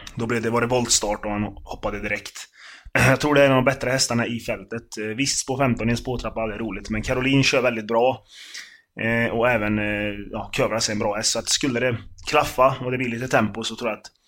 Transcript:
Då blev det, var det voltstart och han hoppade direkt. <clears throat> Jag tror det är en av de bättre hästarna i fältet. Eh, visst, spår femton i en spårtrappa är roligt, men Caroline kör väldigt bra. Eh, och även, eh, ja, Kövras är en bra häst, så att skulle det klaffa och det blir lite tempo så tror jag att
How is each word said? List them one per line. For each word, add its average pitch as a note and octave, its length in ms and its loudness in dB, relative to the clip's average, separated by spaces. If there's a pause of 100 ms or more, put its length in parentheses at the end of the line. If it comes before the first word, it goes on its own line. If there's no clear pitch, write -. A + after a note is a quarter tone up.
(160)
Då A#2 120 -4
blev A#2 140 0
det, A2+ 80 -2
var A#2 120 2
det A#2 60 2
voltstart A#2 580 0
och G#2 60 -4
han G#2 120 -2 (200)
hoppade G#2 360 -6
direkt. G#2 340 -6 (340)
<clears throat> - 260 -16
Jag B2+ 260 4
tror D3 160 2
det C#3 60 8
är C#3 40 10
en C3+ 60 6
av C3 60 6
de B2 80 4
bättre B2 240 2
hästarna A#2+ 380 0
i A#2 120 -6
fältet. G#2+ 600 -10
Eh, G#2+ 160 -6
visst, C#3 220 -2
spår C3 180 -4
femton A#2+ 320 2
i - 20 2
en A#2 60 2
spårtrappa A2+ 440 -4
är G#2+ 160 -4
roligt, G2+ 320 -8
men A2 120 -2
Caroline C3 420 2
kör C3 180 4
väldigt A#2 260 0
bra. A#2 360 2 (800)
Eh, A#2 320 0
och A#2 160 4
även, G#2+ 300 2
eh, G#2 340 -2 (180)
ja, G#2 220 -8
Kövras A2+ 360 0
är A2 40 -4
en G#2 60 -4
bra G#2+ 160 0
häst, A2 160 -2
så A#2 80 -4
att A2 100 -6
skulle B2 300 0
det B2 180 0 (320)
klaffa C3+ 520 4
och B2+ 100 -4
det C3 60 -2
blir B2+ 120 -2
lite A#2 180 -6
tempo A2+ 360 2
så A2+ 120 -6
tror A#2 140 -4
jag G#2+ 80 -4
att - 80 -20 (220)